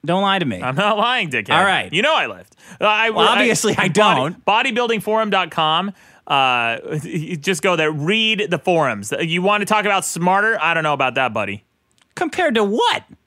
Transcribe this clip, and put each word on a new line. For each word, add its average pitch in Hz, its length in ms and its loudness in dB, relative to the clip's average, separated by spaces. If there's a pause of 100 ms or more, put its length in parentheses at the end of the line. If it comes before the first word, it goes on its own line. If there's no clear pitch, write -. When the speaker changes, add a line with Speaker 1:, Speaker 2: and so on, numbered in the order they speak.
Speaker 1:
Don't 180 160 0
lie 196 160 2
to 175 60 0
me. 101 180 -4
Speaker 2:
I'm 131 140 -4
not 208 200 2
lying, 226 320 0
dickhead. 123 220 -4
Speaker 1:
All 165 140 4
right. 147 280 0
Speaker 2:
You 180 100 0
know 311 120 2
I 190 120 0
lift. 92 280 -14 (260)
Uh, - 40 -2
I, 214 260 2
Speaker 1:
Well, 180 180 2
Speaker 2:
I, 220 40 4
Speaker 1:
obviously 226 440 2
I 196 120 2
Speaker 2:
body-, 175 460 2
Speaker 1:
don't. - 100 -20
Speaker 2:
bodybuilding 233 580 0
forum 214 280 0
dot 185 200 0
com. 165 420 0 (340)
Uh, 123 520 0 (240)
you 175 340 -6
just 165 260 -4
go 185 120 2
there. 156 160 0
Read 202 580 -2
the 170 100 -2
forums. 131 600 0
You 170 220 -2
wanna 208 220 0
talk 208 220 0
about 196 180 0
smarter? 196 580 0
I 165 100 0
don't 160 120 0
know 151 80 2
about 131 240 0
that, 127 180 0
buddy. 101 300 -6 (500)
Speaker 1:
Compared 330 400 0
to 220 100 4
what? 277 400 0 (220)